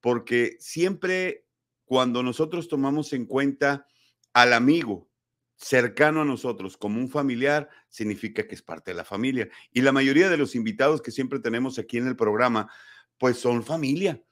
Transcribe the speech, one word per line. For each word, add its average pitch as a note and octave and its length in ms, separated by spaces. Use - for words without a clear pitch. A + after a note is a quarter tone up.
porque A#2+ 580
siempre F#3 840
cuando B2 380
nosotros D#3+ 440
tomamos C#3+ 460
en A#2+ 140
cuenta C#3 580
al B2 200
amigo A#2+ 580
cercano D3 680
a D3+ 40
nosotros A2+ 500
como G#2 240
un B2+ 100
familiar, C#3 600
significa G#2+ 580
que - 100
es - 60
parte D#2+ 300
de F2 60
la E2+ 80
familia. A#2 420
Y B2 100
la C3 120
mayoría C3+ 360
de F3 60
los C#3+ 200
invitados A#2+ 460
que A#2 100
siempre C3+ 280
tenemos A#2+ 400
aquí A2+ 180
en B2 100
el B2 100
programa, A2 520
pues B2+ 200
son A#2+ 260
familia D#3 580